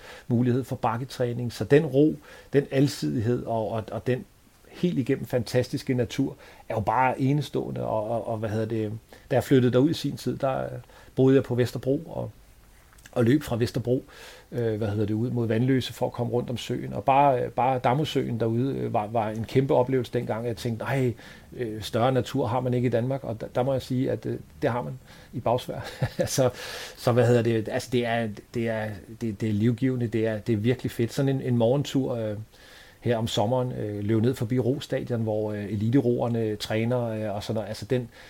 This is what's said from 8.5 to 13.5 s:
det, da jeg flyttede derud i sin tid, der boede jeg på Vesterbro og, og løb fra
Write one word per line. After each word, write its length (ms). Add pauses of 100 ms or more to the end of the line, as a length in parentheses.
det, 260 (400)
da 40
jeg 80
flyttede 300
derud 160
i 40
sin 240
tid, 200
der 280 (500)
boede 200
jeg 80
på 120
Vesterbro 500
og, 260 (800)
og 120
løb 200
fra 120